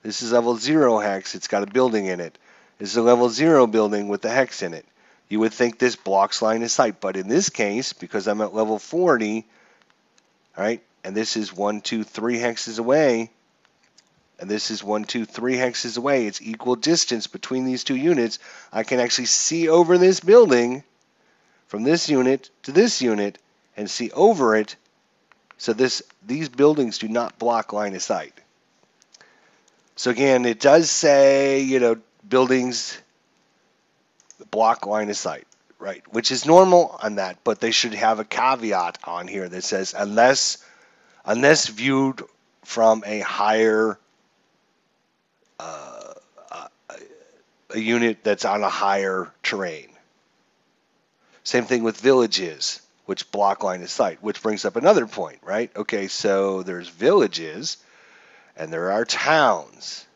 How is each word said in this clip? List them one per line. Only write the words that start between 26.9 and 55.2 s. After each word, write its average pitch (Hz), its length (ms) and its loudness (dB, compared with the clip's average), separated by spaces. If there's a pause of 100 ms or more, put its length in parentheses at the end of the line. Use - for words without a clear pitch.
do 113 100 -6
not 117 300 -4
block 117 340 -2
line 104 220 -4
of 90 80 -10
sight. 78 360 -8 (1600)
So - 140 -2
again, 127 340 2
it 117 160 -2
does 151 300 6
say, 139 680 4
you 131 180 0
know, 117 180 4 (320)
buildings 127 720 0 (1500)
block 113 360 2
line 104 240 -2
of 101 60 -6
sight, 76 300 -8 (320)
right? 95 240 -12 (100)
Which 113 180 -2
is 127 160 -4
normal 180 560 8
on 107 140 -4
that, 92 280 -4
but 110 160 -2
they 117 100 0
should 113 240 -2
have 110 240 0
a 107 60 -6
caveat 113 800 -2
on 87 240 -10
here 95 200 -8
that 90 140 -10
says, 95 340 -6
"Unless, 110 600 2 (640)
unless 139 420 2
viewed 135 560 -2 (420)
from 110 420 2
a 104 140 -6
higher, 110 800 2 (1600)
uh, - 560 -16 (360)
uh, - 180 -16 (1000)
a 110 80 -8
unit 113 440 0
that's 101 220 -2
on 104 180 -2
a 95 80 0
higher 98 640 -2 (100)
terrain." 87 460 -8 (1500)
Same 123 220 -2
thing 120 180 -2
with 113 180 -2
villages, 107 800 0 (260)
which - 240 -8
block 101 320 0
line 92 200 -4
of 90 80 -14
sight, 92 320 -2
which 107 200 -8
brings 107 220 -4
up 90 120 -4
another 147 300 2
point, 90 360 -10